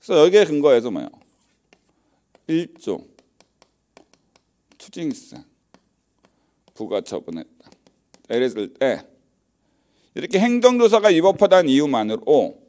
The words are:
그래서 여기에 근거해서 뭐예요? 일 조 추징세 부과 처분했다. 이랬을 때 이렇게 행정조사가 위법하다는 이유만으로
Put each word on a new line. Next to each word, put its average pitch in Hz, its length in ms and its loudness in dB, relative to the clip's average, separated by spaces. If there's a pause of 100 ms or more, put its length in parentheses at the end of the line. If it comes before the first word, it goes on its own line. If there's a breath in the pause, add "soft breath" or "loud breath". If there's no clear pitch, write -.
그래서 151 240 2
여기에 190 220 4
근거해서 143 440 0
뭐예요? 78 200 -10 (1400)
일 160 340 -6
조 92 180 -8 (1800)
추징세 - 580 -12 (1400)
부과 104 280 -8
처분했다. - 480 -14 (800)
이랬을 117 460 -6
때 127 280 -4 (1120)
이렇게 - 240 -4
행정조사가 240 680 2
위법하다는 185 600 2
이유만으로 131 880 0 (120)